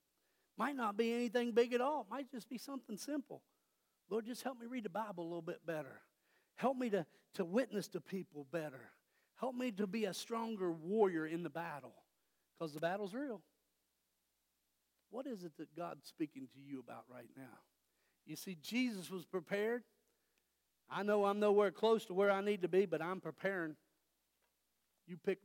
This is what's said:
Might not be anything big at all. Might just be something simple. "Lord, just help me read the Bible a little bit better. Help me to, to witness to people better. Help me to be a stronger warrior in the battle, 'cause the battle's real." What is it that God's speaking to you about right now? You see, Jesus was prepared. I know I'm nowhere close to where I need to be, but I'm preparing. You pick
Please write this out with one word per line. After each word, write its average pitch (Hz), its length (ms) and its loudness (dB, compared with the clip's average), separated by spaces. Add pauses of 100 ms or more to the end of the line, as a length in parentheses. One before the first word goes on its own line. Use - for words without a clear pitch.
(580)
Might 269 180 0
not 208 220 -2
be 233 160 4
anything 240 380 0
big 233 220 6
at 240 80 4
all. 277 300 0
Might 254 180 -6
just - 200 -10
be 254 80 -6
something 262 400 -8
simple. 277 440 -6 (680)
"Lord, 208 160 -2
just 240 180 -8
help 247 160 -4
me 233 80 -12
read 247 160 -6
the 208 60 -4
Bible 190 340 -4
a 165 40 -6
little 170 140 -6
bit 170 240 -8
better. 151 360 -6 (540)
Help 254 220 2
me 247 120 0
to, 190 160 2 (300)
to 190 100 -2
witness 196 440 0
to 180 120 -6
people 147 500 -8
better. 147 300 -4 (540)
Help 254 200 -2
me 247 160 0
to 202 160 -2
be 214 180 -2
a 180 80 0
stronger 226 580 -2
warrior 165 560 4
in 175 160 -2
the 156 60 -4
battle, 147 440 -8 (640)
'cause 156 140 -4
the 156 60 -6
battle's 185 340 0
real." 247 280 -6 (1700)
What 254 180 -6
is 202 180 -6
it 160 120 -10
that 151 180 -10
God's 165 300 -8
speaking 135 480 -4
to 135 60 -20
you 139 200 -10
about 117 280 -14
right 120 300 -16
now? 123 220 -16 (680)
You 156 100 -10
see, 180 260 -10
Jesus 214 480 -2
was 180 160 -8
prepared. 208 580 -2 (1040)
I 170 140 -2
know 208 220 4
I'm 202 140 4
nowhere 208 320 8
close 220 340 4
to 185 80 -6
where 202 180 6
I 196 100 4
need 202 220 2
to 180 40 4
be, 185 180 6
but 160 160 -2
I'm 175 200 -4
preparing. 165 540 -4 (1300)
You 175 120 -10
pick 190 280 0